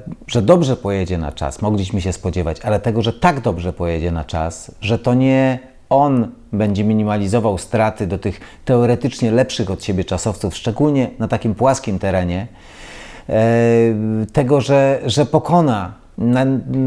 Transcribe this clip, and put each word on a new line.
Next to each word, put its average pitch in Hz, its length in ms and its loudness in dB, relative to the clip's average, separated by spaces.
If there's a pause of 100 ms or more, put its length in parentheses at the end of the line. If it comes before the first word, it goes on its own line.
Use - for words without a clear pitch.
(260)
że 120 160 0
dobrze 135 340 4
pojedzie 92 420 -2
na 76 140 -4
czas, - 300 -6
mogliśmy 98 380 0
się 90 120 -2
spodziewać, 87 480 -4
ale 85 200 0
tego, 113 220 0
że - 100 0
tak 165 280 0
dobrze 90 320 -4
pojedzie 85 400 -4
na 80 120 -4
czas, - 560 -6
że 113 180 -2
to 123 160 0
nie 131 440 2 (300)
on 135 400 2 (240)
będzie 104 320 0
minimalizował 104 720 0
straty 107 480 -2
do 92 120 -4
tych 98 220 -6 (240)
teoretycznie 120 680 2
lepszych 107 400 0
od 92 140 -6
siebie 95 200 -2
czasowców, 95 520 -4
szczególnie 135 640 0
na 113 100 -2
takim 113 260 -2
płaskim 120 440 0
terenie, 92 480 -2 (840)
e, 110 140 2 (880)
tego, 139 280 2
że, 135 460 2
że 135 200 2
pokona 143 640 2 (260)
na-, 123 260 2 (420)